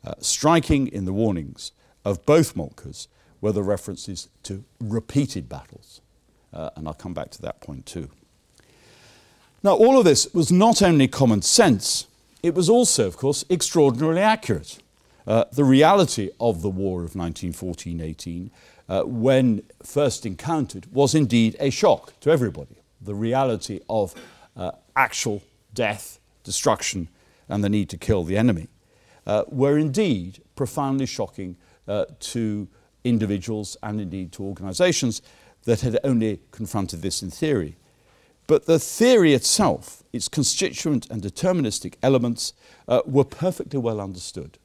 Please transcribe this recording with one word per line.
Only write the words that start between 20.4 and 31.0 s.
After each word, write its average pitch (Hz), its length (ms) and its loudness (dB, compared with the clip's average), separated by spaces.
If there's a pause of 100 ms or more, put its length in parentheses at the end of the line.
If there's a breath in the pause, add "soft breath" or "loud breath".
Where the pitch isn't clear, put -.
was 139 220 2
indeed 117 440 4
a 139 120 -2
shock - 500 0
to 147 100 0
everybody. 104 460 -2 (240)
The 101 140 -10
reality 113 760 -2
of, 104 260 -2 (420 loud breath)
uh, 92 160 -8 (220)
actual 113 480 -2 (300)
death, 107 480 -6 (220)
destruction, 101 680 -4 (400 soft breath)
and 101 160 -2
the 101 40 0
need 101 220 0
to - 60 -12
kill 92 280 -2
the 90 120 -4
enemy, 104 320 0 (580 soft breath)
uh, 104 220 0
were 143 300 0
indeed 139 640 -2 (120)
profoundly 135 520 -4